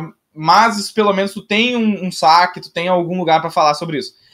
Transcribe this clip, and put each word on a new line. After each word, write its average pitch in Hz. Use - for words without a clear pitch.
mas 196
pelo 208
menos 196
tu 196
tem 240
um, 208
um 180
saque, 175
tu -
tem 170
algum 180
lugar 160
pra 160
falar 151
sobre 160
isso. -